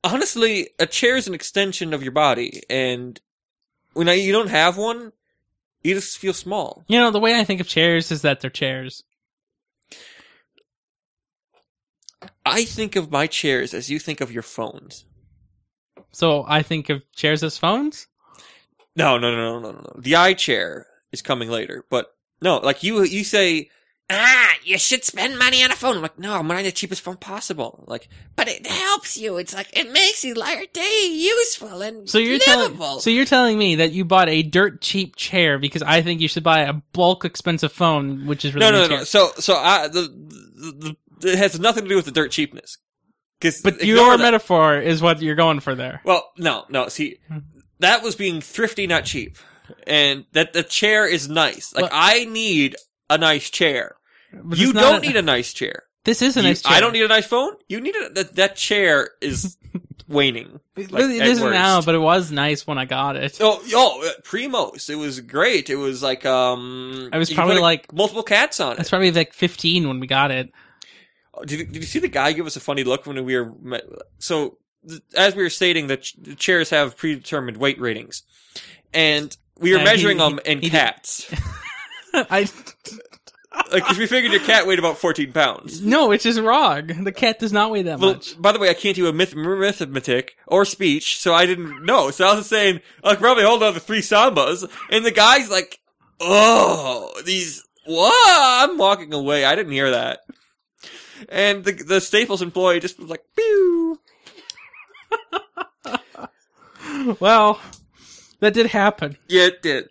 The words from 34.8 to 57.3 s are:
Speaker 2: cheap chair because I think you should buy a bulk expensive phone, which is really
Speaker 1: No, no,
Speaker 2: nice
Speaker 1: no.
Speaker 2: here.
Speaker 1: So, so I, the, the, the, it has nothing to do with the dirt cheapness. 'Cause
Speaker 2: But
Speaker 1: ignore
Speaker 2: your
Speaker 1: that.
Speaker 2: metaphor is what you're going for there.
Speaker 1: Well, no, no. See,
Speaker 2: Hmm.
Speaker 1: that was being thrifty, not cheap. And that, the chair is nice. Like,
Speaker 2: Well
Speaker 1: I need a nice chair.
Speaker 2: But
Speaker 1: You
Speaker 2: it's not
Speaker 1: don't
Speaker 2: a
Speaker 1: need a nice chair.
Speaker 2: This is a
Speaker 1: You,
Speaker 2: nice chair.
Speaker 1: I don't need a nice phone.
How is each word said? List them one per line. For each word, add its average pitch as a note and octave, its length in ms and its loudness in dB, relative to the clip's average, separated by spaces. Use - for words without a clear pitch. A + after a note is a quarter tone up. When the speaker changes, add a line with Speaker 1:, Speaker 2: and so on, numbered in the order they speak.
Speaker 2:
cheap - 360 -6
chair D#3+ 420 0
because C#3+ 240 -6
I D#3+ 200 4
think E3+ 180 -4
you D#3 80 0
should E3 140 -6
buy D#3+ 180 4
a C#3+ 140 -2
bulk F3+ 500 0
expensive E3 480 -4
phone, C#3 540 -2
which D3 180 -6
is C#3+ 100 -4
really A3 120 4
Speaker 1:
No, G#3+ 60 8
no, G3 100 4
Speaker 2:
nice E3 80 2
Speaker 1:
no. C#3+ 60 -2
Speaker 2:
here. C#3 100 -6
Speaker 1:
So, F#3+ 320 4
so F#3 180 0
I, D#3 320 2
the, E3+ 140 -4
the, D3+ 960 -14
the, F#3 120 0
it F#3 60 2
has G3 220 2
nothing A3+ 240 0
to F#3 40 -10
do G3 80 0
with E3+ 100 2
the C#3+ 60 -10
dirt D3 200 0
cheapness. - 440 -8
'Cause E3 220 -2
Speaker 2:
But G3 180 0
Speaker 1:
ignore A3+ 280 6
Speaker 2:
your B3 100 8
Speaker 1:
that. A#3+ 40 2
Speaker 2:
metaphor F3 560 4
is D#3 220 0
what E3 220 2
you're D3+ 120 -2
going D#3+ 260 2
for C3+ 140 -6
there. C3 300 -10
Speaker 1:
Well, F3 320 0
no, D#3 320 -2
no. C3 200 -2
See, - 280 -8
Speaker 2:
Hmm. D#3 100 -12
Speaker 1:
that A3 240 2
was A3 120 -6
being F3 280 -4
thrifty, G#3+ 440 -4
not E3 200 -2
cheap. G2+ 320 -10
And C#3+ 460 2
that, D#3 200 0
the E3+ 100 0
chair G#3+ 440 0
is D3+ 220 -2
nice. D#3 460 -2
Like, F3+ 100 0
Speaker 2:
Well F3 100 -4
Speaker 1:
I G#3+ 320 4
need G3+ 500 -2
a D3+ 80 4
nice D#3 340 0
chair. C#3+ 460 -2
Speaker 2:
But E3+ 260 -8
Speaker 1:
You A#3+ 120 4
Speaker 2:
it's A3 40 0
not G#3+ 80 2
Speaker 1:
don't C#4+ 220 6
Speaker 2:
a - 20 -2
Speaker 1:
need C4 100 0
a G3 60 2
nice B2+ 300 0
chair. - 320 -10
Speaker 2:
This A#3 180 0
is C4 140 2
a B3 40 2
Speaker 1:
You, G3 80 2
Speaker 2:
nice E3+ 140 0
chair. C3+ 140 2
Speaker 1:
I F#3 40 8
don't A3+ 120 2
need A3+ 120 2
a G#3+ 40 0
nice G#3+ 180 2
phone. C4+ 280 -2